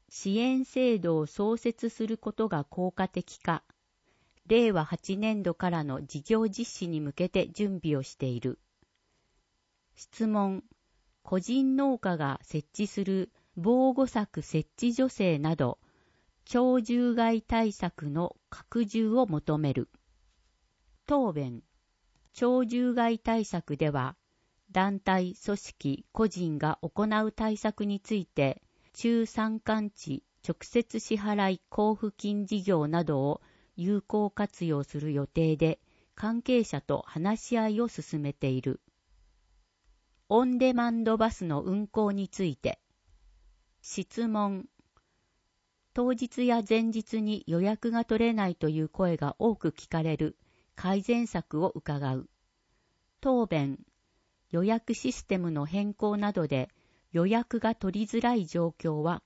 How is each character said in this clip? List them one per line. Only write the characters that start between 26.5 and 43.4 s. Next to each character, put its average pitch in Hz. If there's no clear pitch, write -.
が 151
行 196
う 214
対 220
策 208
に 202
つ -
い 185
て、 139
中 233
山 220
間 214
地 -
直 -
接 226
支 -
払 202
い 170
交 214
付 214
金 208
事 208
業 170
な 170
ど 147
を 143
有 190
効 208
活 -
用 147
す -
る 151
予 143
定 160
で、 160
関 226
係 247
者 147
と -
話 196
し 233
合 220
い 214
を 240
進 156
め 143
て -
い 131
る。 -
オ 233
ン 247
デ 254
マ 240
ン 233
ド 220
バ 220
ス -
の 147
運 202
行 208
に 196
つ -
い 156
て。 -